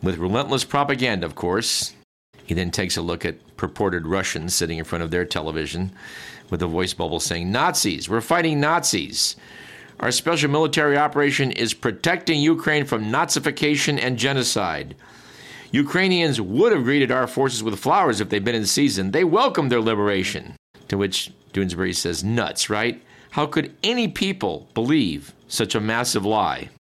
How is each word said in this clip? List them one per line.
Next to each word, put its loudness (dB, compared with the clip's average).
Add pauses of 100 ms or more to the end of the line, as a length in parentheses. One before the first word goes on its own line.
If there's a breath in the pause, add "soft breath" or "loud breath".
With -2
relentless 0
propaganda, 0
of -8
course. -2 (500)
He -2
then -2
takes -2
a -4
look -4
at -6
purported -2
Russians -2
sitting -2
in -4
front -4
of -6
their 0
television -4 (580 loud breath)
with -2
a 0
voice -2
bubble -4
saying, -2
"Nazis, 0
we're 0
fighting 0
Nazis. 0 (640 loud breath)
Our 0
special 0
military 4
operation 2
is -2
protecting 0
Ukraine 2
from -2
Nazification 0
and 0
genocide. 0 (760 loud breath)
Ukrainians 2
would 4
have 2
greeted 2
our 2
forces 0
with -2
flowers 2
if -2
they'd 0
been 0
in 0
season. 2
They 4
welcomed 2
their 4
liberation." 0 (320)
To 0
which 0 (220)
Doonesbury -2
says, -2
"Nuts, -2
right? 0 (300 loud breath)
How 0
could -2 (100)
any 0
people -4
believe 0 (140)
such -2
a 2
massive 0
lie?" 0 (180)